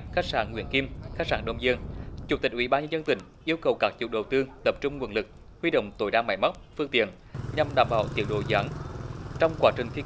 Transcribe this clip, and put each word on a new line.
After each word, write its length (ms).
khách 120
sạn 260
Nguyễn 160
Kim, 220
khách 120
sạn 180
Đông 160
Dương, 180
Chủ 140
tịch 100
Ủy 160
ban 140
Nhân 100
dân 120
tỉnh 160
yêu 160
cầu 180
các 200
chủ 80
đầu 160
tư 220
tập 180
trung 160
nguồn 160
lực, 140
huy 100
động 260
tối 140
đa 100
máy 160
móc, 200
phương 120
tiện 200
nhằm 200
đảm 140
bảo 160
tiến 140
độ 180
dự 80
án. 120
Trong 200
quá 160
trình 180
thi 120